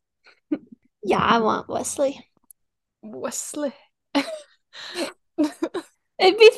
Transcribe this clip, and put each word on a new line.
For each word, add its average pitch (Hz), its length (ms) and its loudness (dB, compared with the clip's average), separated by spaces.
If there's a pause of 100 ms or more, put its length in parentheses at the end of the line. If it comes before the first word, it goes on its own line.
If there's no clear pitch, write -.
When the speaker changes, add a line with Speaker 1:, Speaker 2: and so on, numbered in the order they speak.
(520)
Speaker 1:
<laughs> 302 80 -4 (440)
Yeah, - 180 2
I 233 180 4
want - 300 -2
Wesley. 277 500 -4 (840)
Speaker 2:
Wesley. 254 680 -10 (220)
<laughs> - 200 -20 (2000)
Speaker 1:
It'd 381 200 4
be 440 180 10